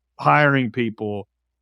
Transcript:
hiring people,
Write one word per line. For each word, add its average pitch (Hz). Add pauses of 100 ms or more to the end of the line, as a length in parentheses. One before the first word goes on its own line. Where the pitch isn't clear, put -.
(180)
hiring 143
people, 107 (320)